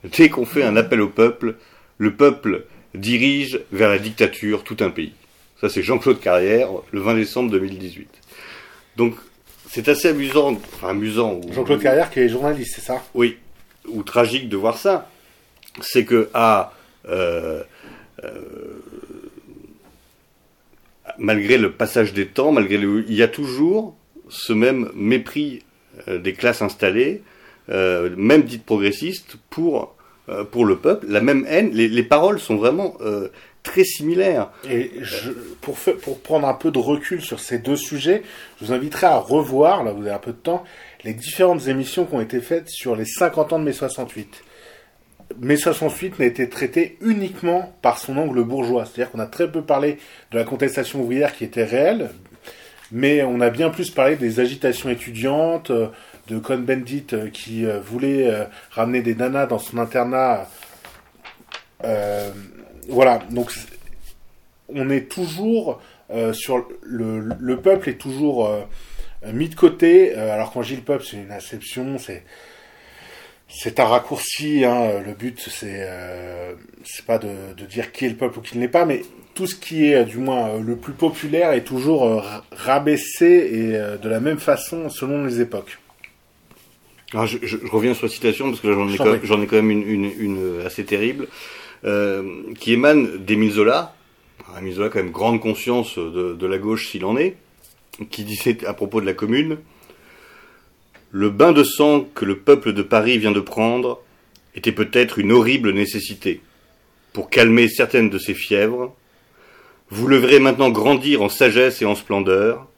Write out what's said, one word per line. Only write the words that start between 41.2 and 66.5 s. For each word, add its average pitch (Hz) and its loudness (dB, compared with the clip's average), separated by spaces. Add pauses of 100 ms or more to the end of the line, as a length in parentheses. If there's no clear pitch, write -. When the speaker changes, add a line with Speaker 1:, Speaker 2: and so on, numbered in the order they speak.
Speaker 2:
émissions 135 -2
qui 156 -8
ont 127 0
été 113 -4
faites 165 -4
sur 120 -4
les 110 -4
cinquante 160 0
ans 165 0
de 156 -4
mai 143 -2
soixante-huit. 123 -10 (960)
Mai 131 2
soixante-huit 160 -4
n'a 131 2
été 120 0
traité 151 -2
uniquement 190 -2
par - 2
son 135 -6
angle 127 0
bourgeois. 120 -2
C'est-à-dire - -6
qu'on 113 -10
a 107 -4
très 165 -2
peu 160 -4
parlé 147 0 (340)
de 113 0
la 113 0
contestation 135 -4
ouvrière 135 0
qui - -8
était 113 -2
réelle, 143 0 (800)
mais 139 2
on 123 0
a 120 4
bien 156 0
plus - -6
parlé 139 4
des 120 -2
agitations 127 -2
étudiantes, 139 -2
euh, 117 0 (400)
de 110 -6
Cohn-Bendit, 127 -4
euh, 107 -4
qui, 113 -8
euh, 104 -2
voulait, 127 0
euh, 107 -2 (260)
ramener 120 -2
des 113 0
nanas 127 -2
dans 120 -2
son 113 -8
internat. 123 0 (1400)
Euh, 104 -4 (580)
voilà, 123 6 (100)
donc 120 -4
c'est, - -14 (1040)
on 135 -4
est 139 0
toujours, 185 -2 (300)
euh, 113 -2
sur 123 -4 (160)